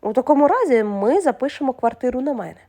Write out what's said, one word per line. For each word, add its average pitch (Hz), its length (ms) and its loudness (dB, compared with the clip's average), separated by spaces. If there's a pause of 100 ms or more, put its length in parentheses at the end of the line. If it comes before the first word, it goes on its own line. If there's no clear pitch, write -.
У 214 120 -6
такому 285 360 4
разі 320 360 2
ми 208 360 0
запишемо 277 520 -2
квартиру 247 480 -4
на 277 120 -4
мене 170 360 -10